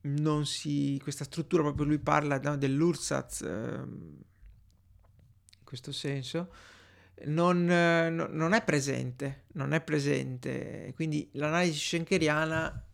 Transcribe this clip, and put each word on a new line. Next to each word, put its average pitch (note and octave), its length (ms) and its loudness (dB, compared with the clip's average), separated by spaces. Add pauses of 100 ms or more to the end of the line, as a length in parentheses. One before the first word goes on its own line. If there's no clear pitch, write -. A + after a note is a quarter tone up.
non D3+ 420 0
si, C#3 580 -2
questa C#3+ 220 -8
struttura, D#3+ 380 0
proprio D3 240 0
lui D3+ 120 2
parla, D3 400 2
no, C#3+ 200 -2
dell'ursatz, C#3 800 0
ehm, F2+ 840 -8 (1400)
in - 60 -20
questo - 280 -12
senso, C#3+ 600 -6 (720)
non, F3 460 4
eh, E3+ 380 6
no-, E3 220 -2
non D#3+ 240 2
è A3 100 4
presente, C3+ 840 -2
non C#3 260 -4
è E3 80 2
presente, C3+ 1040 -4
e - 80 -12
quindi D3+ 380 -4
l'analisi D3+ 460 0
schenkeriana D#3+ 1160 0